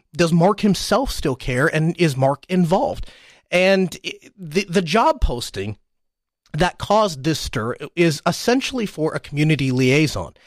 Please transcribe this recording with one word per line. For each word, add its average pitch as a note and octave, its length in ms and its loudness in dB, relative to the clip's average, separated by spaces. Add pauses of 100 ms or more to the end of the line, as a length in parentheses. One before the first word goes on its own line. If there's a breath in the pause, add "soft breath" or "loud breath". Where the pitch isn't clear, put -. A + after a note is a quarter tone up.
(160)
does E3+ 160 2
Mark F3+ 280 4
himself G#3+ 500 0
still C3 260 -4
care, C3 380 -2
and D#3+ 240 0
is D#3 180 2
Mark C3+ 320 0
involved? F3+ 640 0 (400 loud breath)
And F#3 540 2
i-, F3+ 80 -8 (240)
the, F#3 280 -4
the F#3 180 0
job A#3 380 0
posting G#2+ 580 -4 (760)
that F3 220 0
caused G3+ 480 0
this D#3 160 0
stir A2+ 360 -6 (200)
is E3 300 2
essentially A#3+ 580 0
for D#3 300 -4
a - 60 -6
community C#3+ 500 0
liaison. B2+ 640 0 (120)